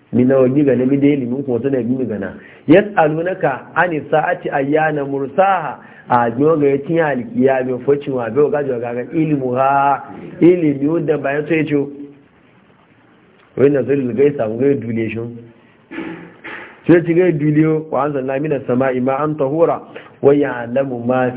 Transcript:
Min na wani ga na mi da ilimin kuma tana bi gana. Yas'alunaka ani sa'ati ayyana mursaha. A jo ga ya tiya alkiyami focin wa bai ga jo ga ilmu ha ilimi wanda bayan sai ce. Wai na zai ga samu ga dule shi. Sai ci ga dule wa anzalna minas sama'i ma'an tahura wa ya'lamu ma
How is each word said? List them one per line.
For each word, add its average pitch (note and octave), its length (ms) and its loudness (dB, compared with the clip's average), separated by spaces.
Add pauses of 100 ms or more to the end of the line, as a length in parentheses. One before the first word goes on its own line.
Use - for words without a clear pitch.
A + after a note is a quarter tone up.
(140)
Min B2 140 4
na C3+ 120 4
wani C3 260 4
ga B2+ 100 4
na B2+ 80 0
mi C#3 140 2
da C#3 100 2
ilimin C3+ 380 0
kuma A#2+ 160 -2
tana C3+ 200 -2
bi B2+ 240 -2
gana. G2 300 -8 (320)
Yas'alunaka E3 1080 2
ani D#3+ 260 0 (100)
sa'ati E3+ 380 0
ayyana D3 560 0
mursaha. C#3 760 -2 (300)
A A#2+ 220 2
jo D3 260 2
ga D3 100 2
ya C#3 120 2
tiya E3 280 0
alkiyami B2+ 800 0
focin C#3+ 280 0
wa A#2 160 -4
bai C#3 220 2
ga D3 120 -2
jo B2 160 -4
ga A#2+ 120 -6 (220)
ilmu D3 420 -2
ha C#3 480 2 (380)
ilimi D#3 460 4
wanda D#3 300 0
bayan D3 300 -4
sai D#3+ 160 0
ce. D3 120 -2 (1800)
Wai C3 140 4
na C#3 140 0
zai C3+ 200 0 (100)
ga C#3 220 2
samu A2+ 240 -4
ga C#3 160 2
dule A2+ 340 -4
shi. G#2+ 100 -8 (1700)
Sai E3+ 180 6
ci E3 80 0
ga F3+ 180 4
dule D#3 580 0
wa C3 140 -2
anzalna C3+ 360 -4
minas D3 280 -4
sama'i B2+ 320 0
ma'an C#3 380 -2
tahura D3 420 0 (420)
wa C#3 120 6
ya'lamu B2 720 -2
ma B2+ 320 2